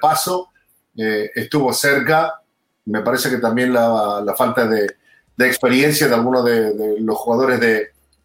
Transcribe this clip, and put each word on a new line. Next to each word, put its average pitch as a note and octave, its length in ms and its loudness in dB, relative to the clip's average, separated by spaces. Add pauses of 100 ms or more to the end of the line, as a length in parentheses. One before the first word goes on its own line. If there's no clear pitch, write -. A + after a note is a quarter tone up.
paso, F3+ 500 -2 (460)
eh, G#2+ 380 -4
estuvo B2+ 380 -2
cerca. C#3+ 640 0 (500)
Me G#2+ 160 -4
parece B2 300 -2
que B2 80 -2
también A#2 340 0
la, A2 500 0
la G2+ 120 -4
falta B2 320 0
de, G#2+ 200 0 (480)
de B2+ 120 2
experiencia C3 600 2
de A#2+ 80 2
algunos B2 300 0
de, A2+ 300 2
de G#2+ 260 -2
los A2 160 -2
jugadores B2 440 0
de, A2 260 0 (380)